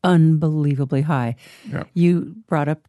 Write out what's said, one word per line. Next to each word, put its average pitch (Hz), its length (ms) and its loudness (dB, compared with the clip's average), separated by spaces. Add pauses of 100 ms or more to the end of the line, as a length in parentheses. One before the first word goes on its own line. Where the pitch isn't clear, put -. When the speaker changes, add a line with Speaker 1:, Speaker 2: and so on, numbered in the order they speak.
Speaker 1:
unbelievably 151 960 2
high. 127 320 -2 (360)
Speaker 2:
Yeah. - 140 -8 (100)
Speaker 1:
You 175 420 0 (100)
brought 147 220 -2
up 156 200 -6